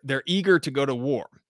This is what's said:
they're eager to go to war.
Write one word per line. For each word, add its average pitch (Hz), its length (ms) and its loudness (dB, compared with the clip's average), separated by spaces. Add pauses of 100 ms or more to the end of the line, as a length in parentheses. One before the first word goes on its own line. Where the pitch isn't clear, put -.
they're 135 220 -4
eager 185 320 4
to 147 140 -6
go 139 140 0
to 135 100 0
war. 123 320 -2 (220)